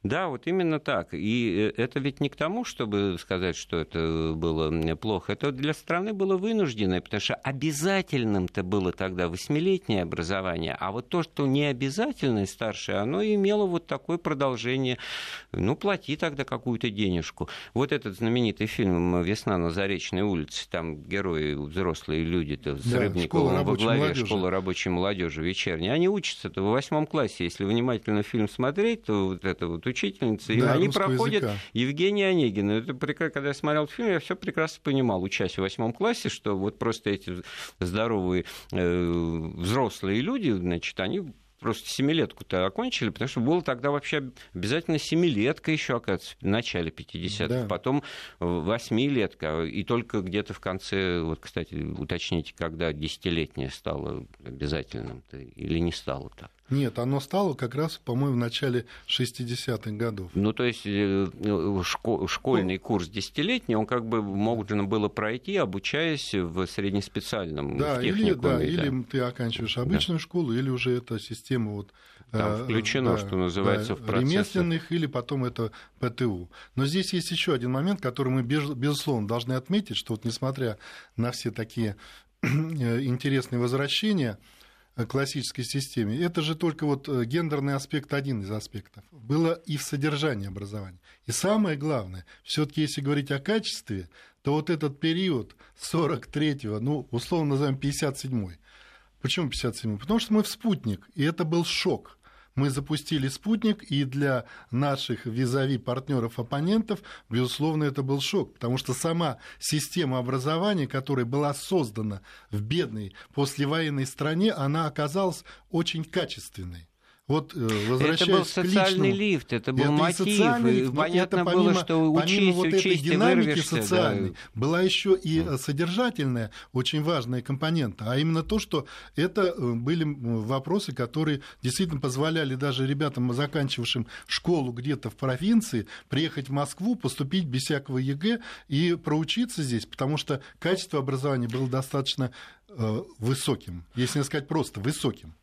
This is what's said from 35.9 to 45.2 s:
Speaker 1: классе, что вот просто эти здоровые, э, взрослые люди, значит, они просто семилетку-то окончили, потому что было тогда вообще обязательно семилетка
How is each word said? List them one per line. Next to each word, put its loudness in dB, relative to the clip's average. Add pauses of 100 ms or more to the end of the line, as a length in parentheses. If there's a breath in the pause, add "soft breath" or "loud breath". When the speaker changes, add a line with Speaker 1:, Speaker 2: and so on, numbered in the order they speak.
Speaker 1:
классе, 0
что -2
вот -2
просто 0
эти -2 (460 loud breath)
здоровые, 2 (260 loud breath)
э, 0
взрослые 0
люди, 0
значит, -2
они -4 (300)
просто -4
семилетку-то 0
окончили, -2
потому -4
что -2
было 4
тогда -2
вообще -2 (220 loud breath)
обязательно 0
семилетка 2